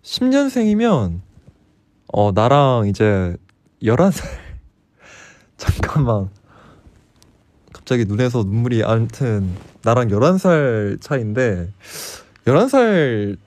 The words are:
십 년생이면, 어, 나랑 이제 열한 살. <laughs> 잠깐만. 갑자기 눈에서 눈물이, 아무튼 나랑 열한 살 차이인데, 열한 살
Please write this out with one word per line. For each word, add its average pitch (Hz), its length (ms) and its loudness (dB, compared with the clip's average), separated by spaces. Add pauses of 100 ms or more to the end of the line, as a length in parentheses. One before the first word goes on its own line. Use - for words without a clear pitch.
십 - 220 -6
년생이면, 220 960 0 (840)
어, 104 240 0
나랑 123 560 2
이제 95 480 0 (460)
열한 127 280 2
살. - 180 -8 (680)
<laughs> - 600 -20
잠깐만. 110 760 -2 (1400)
갑자기 120 340 -2
눈에서 120 360 -2
눈물이, 113 400 0
아무튼 110 720 -2 (280)
나랑 117 280 2
열한 139 280 2
살 123 600 0
차이인데, 107 680 -4 (760)
열한 165 220 4
살 147 680 0 (100)